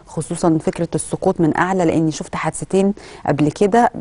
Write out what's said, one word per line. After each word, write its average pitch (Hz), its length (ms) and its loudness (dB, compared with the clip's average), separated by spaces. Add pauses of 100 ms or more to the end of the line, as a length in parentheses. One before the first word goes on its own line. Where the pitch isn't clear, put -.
خصوصًا 165 500 -2
فكرة 165 380 -4
السقوط 180 460 -2
من 151 160 2
أعلى، 180 280 2
لأني 160 260 2
شفت - 240 -8
حادثتين 190 580 0 (340)
قبل 147 240 2
كده 208 500 4